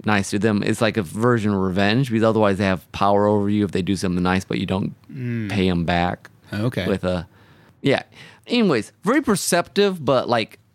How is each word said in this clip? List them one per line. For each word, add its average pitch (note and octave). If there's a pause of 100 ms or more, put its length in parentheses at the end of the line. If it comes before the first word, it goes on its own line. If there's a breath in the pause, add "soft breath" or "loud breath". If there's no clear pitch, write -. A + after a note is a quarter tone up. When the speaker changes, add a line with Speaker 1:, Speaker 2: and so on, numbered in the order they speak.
Speaker 1:
nice G#2
to G#2
them. G#2
It's G#2+
like A2
a G#2+
version G#2+
of G2
revenge G2+
because A2
otherwise G#2+
they G#2
have F#2
power G2+
over G#2
you G#2
if F2+
they F#2+
do F#2+
something F2+
nice, F#2
but -
you F#2+
don't F#2+ (180)
Speaker 2:
Mm. A#2
Speaker 1:
pay F#2+
'em F2
back F2 (240)
Speaker 2:
Okay. G#2
Speaker 1:
with F#2+
a, F2+ (540 soft breath)
yeah. C3 (420 loud breath)
Anyways, F#3 (120)
very C4+
perceptive, F#3+
but, B2
like, A2+ (160)